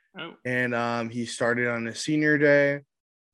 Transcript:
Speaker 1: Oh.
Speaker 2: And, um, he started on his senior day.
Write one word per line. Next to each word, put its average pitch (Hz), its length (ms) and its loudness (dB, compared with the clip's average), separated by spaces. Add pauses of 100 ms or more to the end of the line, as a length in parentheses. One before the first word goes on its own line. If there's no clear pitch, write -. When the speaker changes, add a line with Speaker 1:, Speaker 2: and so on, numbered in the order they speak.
(180)
Speaker 1:
Oh. 170 180 -14 (100)
Speaker 2:
And, 123 280 -2
um, 117 360 -2
he 117 160 -6
started 120 420 0
on 117 180 -4
his 113 140 -8
senior 151 380 2
day. 143 440 4 (520)